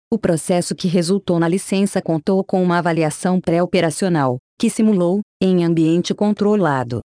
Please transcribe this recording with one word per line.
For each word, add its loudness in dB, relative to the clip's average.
O -2
processo -2
que -4
resultou 0
na 2
licença -2
contou -2
com 0
uma 2
avaliação 0
pré-operacional, 0
que 2
simulou, 2
em 2
ambiente 2
controlado, 0